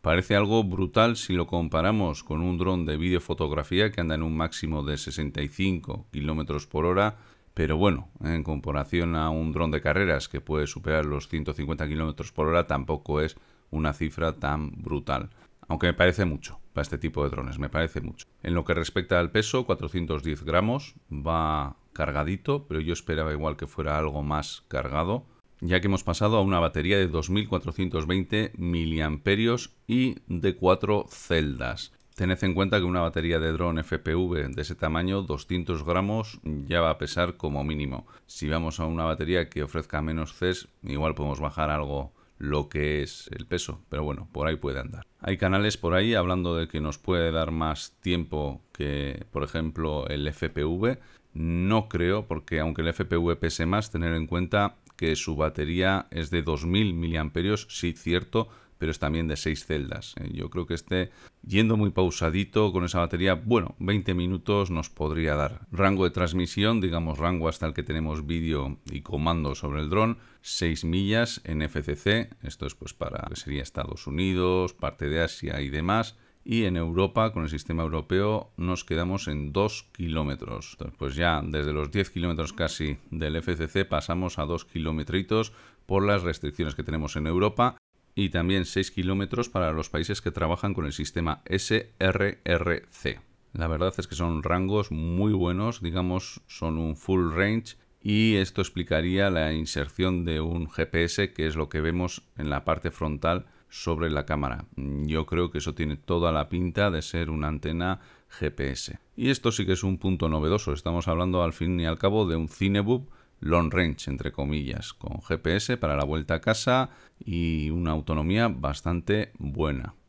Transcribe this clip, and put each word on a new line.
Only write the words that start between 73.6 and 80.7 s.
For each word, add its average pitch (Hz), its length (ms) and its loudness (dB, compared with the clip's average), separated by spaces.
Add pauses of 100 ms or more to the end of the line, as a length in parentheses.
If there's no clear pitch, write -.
Estados - 440 -8
Unidos, 90 680 2
parte - 340 -4
de 80 140 0
Asia - 380 -4
y 69 100 -4
demás. 90 460 -2 (300)
Y 113 180 2
en 90 120 2
Europa, 92 560 2
con 87 120 -2
el 78 40 -2
sistema 80 360 -4
europeo, 92 720 0
nos 87 260 -2
quedamos 90 440 -2
en 73 260 -4
dos 101 400 0
kilómetros. 78 800 -4